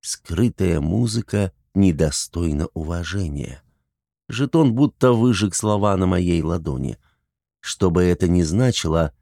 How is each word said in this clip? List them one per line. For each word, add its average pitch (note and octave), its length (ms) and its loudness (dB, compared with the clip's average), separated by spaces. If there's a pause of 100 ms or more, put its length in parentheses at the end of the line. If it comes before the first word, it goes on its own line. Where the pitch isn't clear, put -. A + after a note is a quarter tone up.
«Скрытая F2 800 -2
музыка G#2 720 -2 (240)
недостойна E2 960 0
уважения». E2 880 -8 (680)
Жетон C#3 460 2
будто C3 380 2
выжег A2+ 420 2
слова G#2 420 0
на F#2 120 2
моей F2 340 2
ладони. D2+ 560 -4 (600)
Что - 300 0
бы F2 120 2
это F2+ 240 2
ни F2 160 4
значило E2 800 0